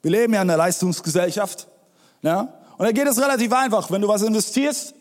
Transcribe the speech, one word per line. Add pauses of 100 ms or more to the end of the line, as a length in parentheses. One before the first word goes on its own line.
Wir
leben
ja
in
einer
Leistungsgesellschaft, (540)
ne? (240)
Und
da
geht
es
relativ
einfach.
Wenn
du
was
investierst